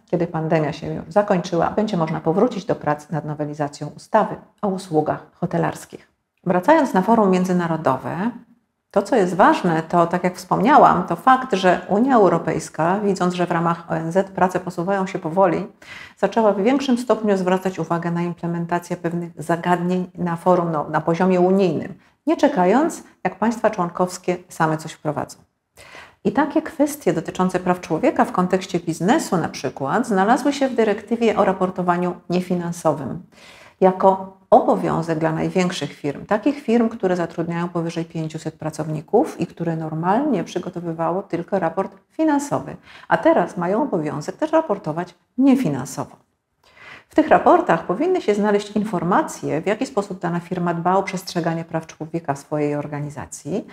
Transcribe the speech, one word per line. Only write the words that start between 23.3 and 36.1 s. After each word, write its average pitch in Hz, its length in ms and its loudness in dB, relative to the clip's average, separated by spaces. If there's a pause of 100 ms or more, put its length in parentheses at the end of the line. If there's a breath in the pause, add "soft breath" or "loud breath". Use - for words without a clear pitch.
państwa 226 360 0
członkowskie 180 680 -4 (120)
same 156 280 0
coś 156 160 -10
wprowadzą. - 460 -8 (840 loud breath)
I 220 80 2
takie 302 300 0
kwestie 285 500 -2
dotyczące 180 480 -2
praw 180 200 0
człowieka 240 440 0
w - 80 -6
kontekście 185 480 0
biznesu 185 560 0
na 156 120 -2
przykład 143 580 -4
znalazły 233 460 2
się 269 160 0
w 240 60 -4
dyrektywie 220 600 0
o 196 80 4
raportowaniu 180 720 0 (160)
niefinansowym 170 920 -2 (580 loud breath)
jako 190 560 2 (140)
obowiązek 165 680 2
dla 160 140 0
największych 165 600 -2
firm, - 340 -8